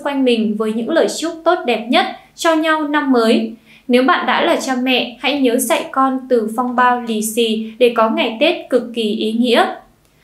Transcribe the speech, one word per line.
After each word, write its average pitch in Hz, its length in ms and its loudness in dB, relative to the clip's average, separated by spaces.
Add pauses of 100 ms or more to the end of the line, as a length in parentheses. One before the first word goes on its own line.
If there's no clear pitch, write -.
quanh 277 200 -2
mình 214 340 2
với 220 160 -2
những 233 160 -4
lời 320 180 2 (120)
chúc 330 120 -4 (140)
tốt 349 200 2
đẹp 226 240 -2
nhất 339 160 2 (300)
cho 330 200 2
nhau 311 320 0
năm 285 240 0
mới. 233 400 2 (360)
Nếu 247 160 4
bạn 339 220 2
đã - 200 0
là 339 100 2
cha 262 280 -2
mẹ, 254 360 -2
hãy 285 220 -2
nhớ 262 160 2
dạy 269 340 -2
con 269 280 0 (100)
từ 226 260 2
phong 247 200 -4
bao 247 260 2
lì 226 200 -4
xì 220 580 -2
để 240 160 4
có 226 140 2
ngày 262 300 -2
Tết 330 300 0
cực 233 140 0 (100)
kỳ 220 180 -2
ý 220 200 -2
nghĩa. 247 340 2 (580)